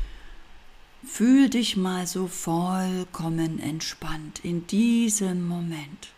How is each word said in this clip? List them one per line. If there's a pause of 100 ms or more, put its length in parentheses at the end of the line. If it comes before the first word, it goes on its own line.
(1040)
Fühl
dich
mal
so
vollkommen
entspannt
in
diesem
Moment.